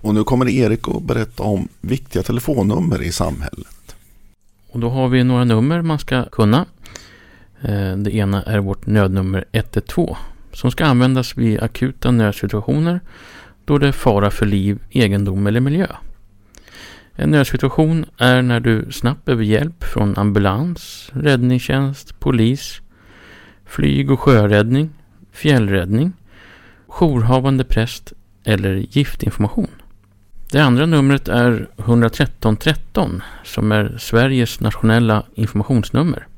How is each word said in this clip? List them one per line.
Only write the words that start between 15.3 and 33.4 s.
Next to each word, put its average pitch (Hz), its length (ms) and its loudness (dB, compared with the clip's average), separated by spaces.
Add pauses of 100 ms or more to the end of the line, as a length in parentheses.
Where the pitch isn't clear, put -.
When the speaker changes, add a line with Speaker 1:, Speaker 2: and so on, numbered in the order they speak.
Speaker 2:
eller 110 140 0
miljö. 147 260 0 (1300)
En - 160 0
nödsituation 151 760 2 (140)
är 127 240 4
när 120 180 2
du 117 320 0
snabbt - 320 -4
behöver 117 200 0
hjälp 131 400 0
från 104 340 -2
ambulans, 104 920 -2
räddningstjänst, 135 1080 0
polis, 127 600 0 (880)
flyg- 139 440 0
och 131 100 2
sjöräddning, 113 680 4 (420)
fjällräddning, 110 800 0 (760)
jourhavande 131 760 2
präst - 480 -2 (320)
eller 95 460 0
giftinformation. - 800 -2 (800)
Det 139 100 2
andra 135 260 4
numret 139 420 2
är 113 480 2
hundratretton 113 800 0
tretton, - 640 -2 (220)